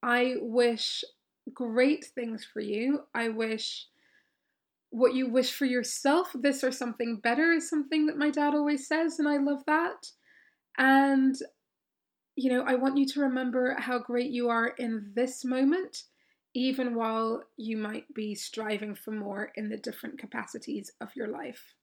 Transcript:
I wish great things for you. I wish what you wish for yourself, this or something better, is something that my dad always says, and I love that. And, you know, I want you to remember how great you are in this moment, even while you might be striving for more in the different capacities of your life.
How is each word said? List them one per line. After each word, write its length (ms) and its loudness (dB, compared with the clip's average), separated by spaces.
I 360 2
wish 640 0
great 540 0
things 400 -8
for 140 -12
you. 420 -2
I 160 -2
wish 580 -6
what 240 4
you 120 2
wish 240 2
for 140 -2
yourself, 720 0
this 280 0
or 80 0
something 460 -4
better, 340 2
is 160 0
something 380 0
that 120 0
my 120 2
dad 240 2
always 340 0
says, 320 0
and 80 2
I 100 2
love 280 0
that. 460 0
And, 580 6
you 160 2
know, 140 2
I 100 4
want 220 2
you 100 6
to 140 -2
remember 580 0
how 200 -2
great 320 -2
you 180 0
are 180 2
in 480 -6
this 280 -2
moment, 600 2
even 420 0
while 480 -2
you 200 -6
might 360 -8
be 220 -6
striving 600 -6
for 160 -12
more 440 -6
in 140 -6
the 80 -6
different 420 -10
capacities 720 -10
of 140 -14
your 120 -6
life. 560 -12